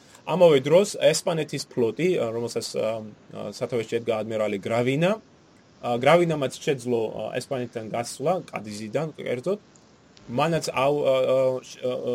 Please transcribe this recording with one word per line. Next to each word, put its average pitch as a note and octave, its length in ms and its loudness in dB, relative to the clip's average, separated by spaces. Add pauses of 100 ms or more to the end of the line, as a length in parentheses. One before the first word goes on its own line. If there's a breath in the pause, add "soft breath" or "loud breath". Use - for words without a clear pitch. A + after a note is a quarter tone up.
(280 loud breath)
ამავე D#3+ 320 6
დროს E3 380 4
ესპანეთის D#3 680 0
ფლოტი, B2 460 0
ა, B2 180 0
რომელსაც, A#2 420 -6
ა, A#2+ 140 -2 (420)
ა, G#2 200 -12
სათავეში A#2 500 -4
ედგა A#2 160 0
ადმირალი G#2+ 440 -2
გრავინა, B2 520 0 (720)
ა, A#2+ 120 -4
გრავინამაც D3+ 600 4
შეძლო, A#2+ 460 -2
ა, A2 320 -4
ესპანეთთან B2 540 -6
გასვლა, B2 460 -2 (100)
კადიზიდან, A2 720 -6
კერძოდ. C3 440 -4 (680)
მანაც D3 460 0
აუ-, C#3+ 320 2
ა, C3+ 120 4 (100)
ა, B2+ 120 4 (200)
შ-, - 220 -14
ა, B2+ 140 -2
ა, B2 220 -4